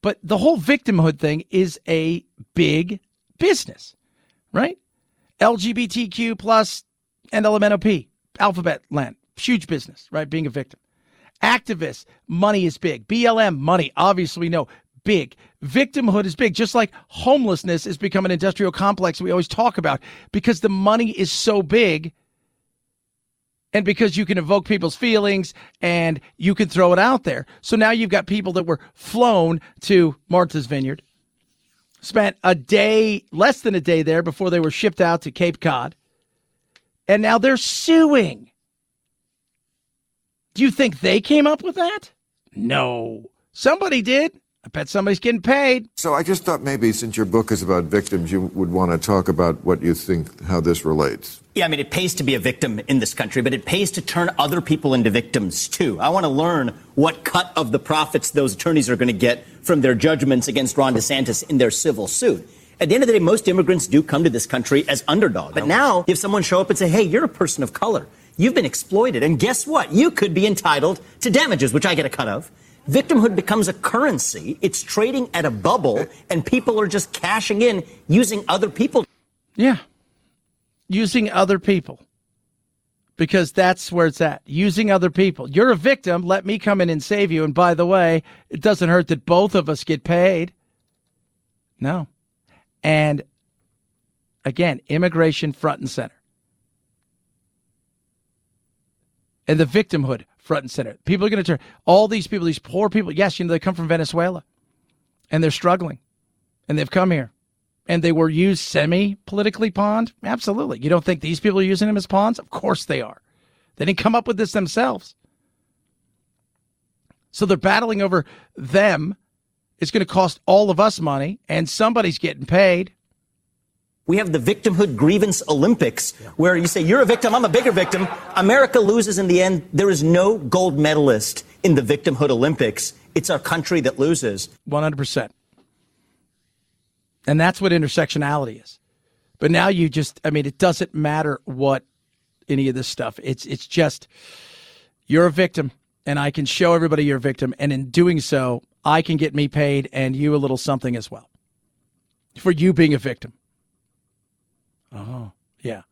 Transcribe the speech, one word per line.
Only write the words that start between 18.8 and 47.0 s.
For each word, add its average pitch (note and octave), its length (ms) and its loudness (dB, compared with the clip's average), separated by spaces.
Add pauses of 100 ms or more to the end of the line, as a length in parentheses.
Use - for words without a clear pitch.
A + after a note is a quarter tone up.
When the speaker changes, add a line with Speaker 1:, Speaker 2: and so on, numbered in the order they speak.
Speaker 1:
we F3+ 120 -4
always F3+ 180 0
talk A#3 280 -2
about D3+ 220 -2 (320)
because G#3 300 0
the G#3+ 80 0
money G#3 420 2
is F3+ 180 -2
so G#3 320 0
big. E3 520 0 (1600)
And G#3 100 0
because G3+ 300 0
you G3+ 100 -2
can F#3 120 -2
evoke F3+ 280 0
people's E3+ 300 -2
feelings G3+ 600 0 (260)
and E3 400 -2 (160)
you F#3+ 160 0
can F#3 160 0
throw F3+ 240 4
it F3 60 4
out B3 240 2
there. C3+ 240 -6 (140)
So - 140 -2
now A3 140 4
you've A3+ 220 0
got G3 160 0
people F#3+ 260 -4
that F3 140 -2
were E3 120 -2 (140)
flown G3 680 2 (200)
to E3+ 340 4 (140)
Martha's D#3+ 380 0
Vineyard, C3+ 340 -6 (960)
spent G#3 440 -2
a F#3 100 4
day, G#3 800 2
less G#3+ 300 2
than A3 120 0
a F3+ 80 0
day D#3+ 220 2
there D#3+ 180 0
before E3+ 300 -4
they F3 80 2
were D#3+ 100 0
shipped G3 320 -2
out E3+ 220 2
to C#3+ 80 -10
Cape F3 280 -2
Cod. C3+ 360 -4 (1120)
And G#3+ 160 4
now A3 160 2
they're C4 180 4
suing. D4 920 2 (2000)
Do - 80 -4
you C4+ 80 4
think G3+ 300 0
they F#3+ 200 2
came D4 280 4
up D4+ 160 0
with F4+ 100 -6
that? F#4 380 -4 (420)
No. A#2 800 -6 (220)
Somebody D#4 500 0
did. C#4 360 0 (260)
I - 40 -18
bet D3+ 180 -8
somebody's G3 320 0
getting A#3 220 -2
paid. B3+ 560 2
Speaker 2:
So D#3+ 160 -2
I D3+ 100 0
just F3+ 220 -2
thought D#3+ 160 0
maybe A#2+ 320 0
since A2 240 -6